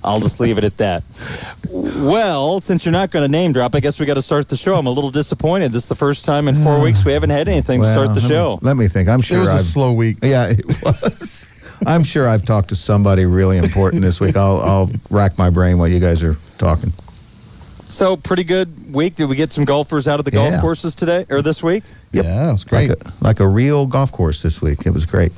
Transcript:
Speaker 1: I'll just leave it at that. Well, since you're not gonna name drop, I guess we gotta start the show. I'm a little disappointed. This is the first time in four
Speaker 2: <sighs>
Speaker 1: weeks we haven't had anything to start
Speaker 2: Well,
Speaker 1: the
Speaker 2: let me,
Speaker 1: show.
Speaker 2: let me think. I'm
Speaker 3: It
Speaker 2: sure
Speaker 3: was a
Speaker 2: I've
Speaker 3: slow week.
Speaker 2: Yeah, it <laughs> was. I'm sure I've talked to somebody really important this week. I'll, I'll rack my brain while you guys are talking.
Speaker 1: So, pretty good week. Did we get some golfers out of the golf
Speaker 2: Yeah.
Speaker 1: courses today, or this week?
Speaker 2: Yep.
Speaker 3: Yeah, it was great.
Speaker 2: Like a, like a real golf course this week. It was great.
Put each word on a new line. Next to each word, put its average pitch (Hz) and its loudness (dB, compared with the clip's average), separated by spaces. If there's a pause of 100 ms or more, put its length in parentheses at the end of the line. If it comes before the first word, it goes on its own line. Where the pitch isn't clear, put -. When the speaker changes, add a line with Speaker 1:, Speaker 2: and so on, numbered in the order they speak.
Speaker 1:
I'll 104 -2
just 104 -2
leave 117 0
it 110 0
at 101 -2
that. 98 -2 (640)
Well, 175 -2
since 180 -2
you're 165 0
not 185 0
gonna 147 0
name 160 0
drop, 123 0
I 147 2
guess 143 -2
we 147 0
gotta 139 0
start 147 -2
the 139 -4
show. 190 0
I'm 147 0
a 123 0
little 139 -2
disappointed. 151 -2
This 120 -4
is - -20
the 117 -4
first 143 -2
time 147 0
in 135 2
four 151 4
Speaker 2:
<sighs> - 2
Speaker 1:
weeks 110 2
we 139 2
haven't 151 0
had 147 0
anything 131 0
to 107 4
start - 2
Speaker 2:
Well, 107 0
Speaker 1:
the 101 2
Speaker 2:
let - 0
me, 123 0
Speaker 1:
show. 156 0
Speaker 2:
let 135 2
me 110 2
think. 90 0
I'm 123 4
Speaker 3:
It - 0
Speaker 2:
sure 90 0
Speaker 3:
was 95 2
a - 2
Speaker 2:
I've 95 2
Speaker 3:
slow 127 0
week. 113 0
Speaker 2:
Yeah, 127 2
it 104 0
<laughs> - -2
was. - -4 (400)
I'm 165 2
sure 135 0
I've 110 2
talked 104 0
to 98 -4
somebody 98 2
really 92 2
important 90 2
this 90 0
week. 98 2
I'll, 98 2
I'll 95 0 (200)
rack 101 0
my 90 2
brain 90 2
while 85 2
you 87 2
guys 85 2
are 80 0 (200)
talking. 85 0 (960)
Speaker 1:
So, 190 0
pretty 180 -2
good 170 -4
week. 165 -2
Did 156 -2
we 135 0
get 151 -2
some 147 0
golfers 143 -2
out 147 0
of 143 -4
the 139 -2
golf - 2
Speaker 2:
Yeah. 175 0
Speaker 1:
courses 165 -2
today, 175 -2
or 139 0
this 151 -2
week? 180 0 (300)
Speaker 2:
Yep. - 0
Speaker 3:
Yeah, 107 0
it 135 0
was 101 -2
great. - 0
Speaker 2:
Like - -2
a, - -16
like - 2
a 98 4
real 139 2
golf 131 0
course 78 -2
this 80 -2
week. 73 -2
It 90 2
was 82 0
great. 87 0